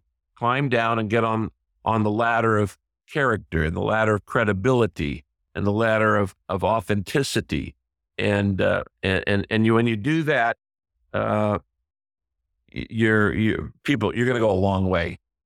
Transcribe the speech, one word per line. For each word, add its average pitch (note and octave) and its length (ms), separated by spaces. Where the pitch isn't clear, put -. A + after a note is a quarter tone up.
climb C3 340
down A2+ 280
and A2+ 100
get A2+ 160
on, A2 280
on A2 160
the G#2 100
ladder A2+ 460
of G#2 200
character A2 540
and E2 100
the F#2 80
ladder G#2+ 340
of G2 100
credibility G#2 1000
and G2 100
the G2+ 60
ladder G#2+ 460
of, G2+ 180
of F#2+ 120
authenticity. G#2 1120
And, G2+ 420
uh, F#2+ 240
and, F#2 240
and, G2+ 240
and A2 160
you, A2+ 80
when A#2 140
you A2+ 80
do D3+ 280
that, B2 340
uh, G#2+ 460
y-, - 140
you're, A2 440
you, - 380
people, G#2+ 300
you're A#2+ 140
gonna B2 140
go A2 100
a F#2 80
long F#2+ 300
way. F2 300